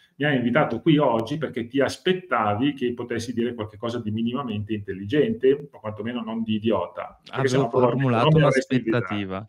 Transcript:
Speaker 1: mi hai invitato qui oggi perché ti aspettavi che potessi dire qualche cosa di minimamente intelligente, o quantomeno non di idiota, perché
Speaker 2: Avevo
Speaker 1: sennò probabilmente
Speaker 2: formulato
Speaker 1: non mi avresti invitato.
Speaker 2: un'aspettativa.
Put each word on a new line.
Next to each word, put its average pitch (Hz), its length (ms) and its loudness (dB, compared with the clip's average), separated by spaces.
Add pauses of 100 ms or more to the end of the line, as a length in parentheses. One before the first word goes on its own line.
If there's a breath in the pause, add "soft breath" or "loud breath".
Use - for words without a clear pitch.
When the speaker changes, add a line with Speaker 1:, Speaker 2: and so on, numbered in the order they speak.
(180 soft breath)
Speaker 1:
mi 143 80 0
hai 147 100 2
invitato 120 440 2
qui 160 160 6
oggi 135 420 2
perché 117 280 -6
ti 135 140 -2
aspettavi 127 920 0
che 120 220 -2
potessi 120 380 -6
dire 117 220 -2
qualche 104 220 -8
cosa 117 240 -6
di 107 120 -4
minimamente 113 600 -4
intelligente, 110 1000 0
o - 80 -20
quantomeno 110 420 -8
non 113 200 -6
di 110 120 -2
idiota, 101 640 -2
perché - 120 -20
Speaker 2:
Avevo 135 160 0
Speaker 1:
sennò 131 200 2
probabilmente 127 340 2
Speaker 2:
formulato 127 280 2
Speaker 1:
non 156 100 6
mi 147 60 6
avresti 131 300 0
invitato. 113 220 0
Speaker 2:
un'aspettativa. 98 500 -6